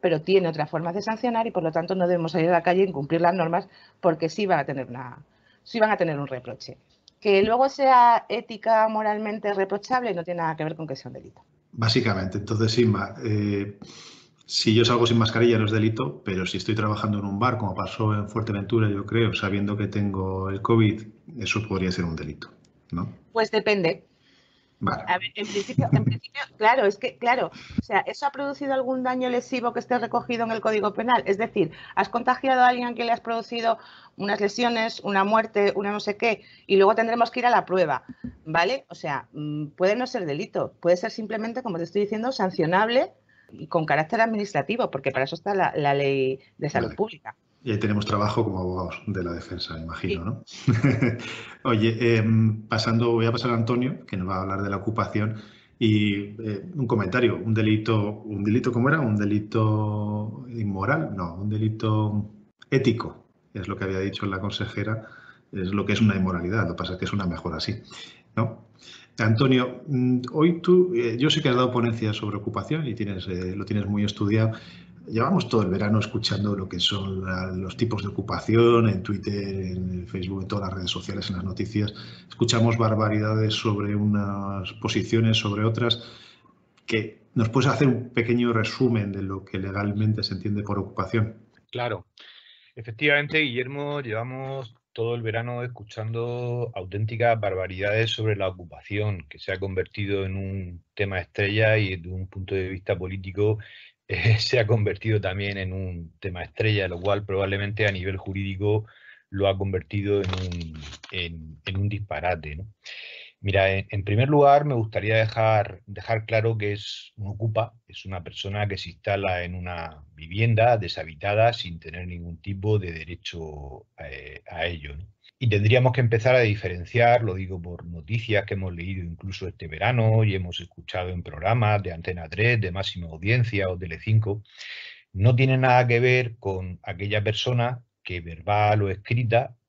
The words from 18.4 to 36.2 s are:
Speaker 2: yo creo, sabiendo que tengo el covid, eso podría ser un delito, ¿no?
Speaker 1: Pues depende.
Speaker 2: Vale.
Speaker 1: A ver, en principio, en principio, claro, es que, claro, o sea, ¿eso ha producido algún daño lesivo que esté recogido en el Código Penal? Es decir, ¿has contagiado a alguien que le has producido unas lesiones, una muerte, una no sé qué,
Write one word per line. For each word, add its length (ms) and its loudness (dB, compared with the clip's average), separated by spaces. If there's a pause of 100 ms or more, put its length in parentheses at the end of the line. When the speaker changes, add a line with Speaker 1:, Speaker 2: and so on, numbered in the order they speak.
Speaker 2:
yo 160 -4
creo, 280 2
sabiendo 420 -2
que 100 -2
tengo 640 -2
el 120 -6
covid, 400 4 (360)
eso 300 -2
podría 240 0
ser 140 -2
un 100 -4
delito, 340 -10 (400)
¿no? 220 -4 (200)
Speaker 1:
Pues 200 0
depende. 520 0 (800)
Speaker 2:
Vale. 260 -2
Speaker 1:
A 100 0
ver, 160 -10
en 120 -8
principio, 460 -2
en 120 2
principio, 360 -4 (160)
claro, 300 4
es 100 2
que, 220 -8
claro, 320 0 (280)
o 40 2
sea, 160 -2
¿eso 260 -4
ha 80 -2
producido 400 -4
algún 300 -2
daño 260 -2
lesivo 460 -2
que 40 -6
esté 200 0
recogido 480 -2
en 60 -4
el 100 -4
Código 320 0
Penal? 320 2
Es 100 2
decir, 360 0 (220)
¿has 140 2
contagiado 540 2
a 60 8
alguien 260 0
que 100 -6
le 80 0
has 80 0
producido 560 -2 (400)
unas 240 -2
lesiones, 600 0
una 220 2
muerte, 540 2
una 160 -2
no 80 -4
sé 160 -4
qué, 280 -2 (220)